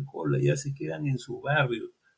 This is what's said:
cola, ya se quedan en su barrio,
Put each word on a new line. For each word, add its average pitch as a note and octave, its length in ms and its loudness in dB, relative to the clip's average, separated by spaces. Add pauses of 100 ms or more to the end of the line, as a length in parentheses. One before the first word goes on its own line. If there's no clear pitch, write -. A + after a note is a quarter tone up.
cola, D3 340 0
ya C#3+ 160 4
se C#3+ 160 -4
quedan D#3 340 -4
en C3 120 2
su A#2+ 240 -8
barrio, B2+ 500 0 (260)